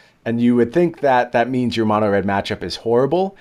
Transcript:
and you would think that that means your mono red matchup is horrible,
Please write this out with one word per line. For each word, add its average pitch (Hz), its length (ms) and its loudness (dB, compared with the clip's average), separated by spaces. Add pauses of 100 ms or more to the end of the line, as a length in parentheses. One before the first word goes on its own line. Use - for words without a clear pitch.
(240)
and 117 160 -4
you 120 160 4
would 120 160 2
think 170 280 0
that 123 320 2
that 120 160 0
means 123 280 -2
your 113 100 0
mono 107 240 2
red 101 140 0
matchup 98 380 -4
is 87 140 -8
horrible, 139 640 0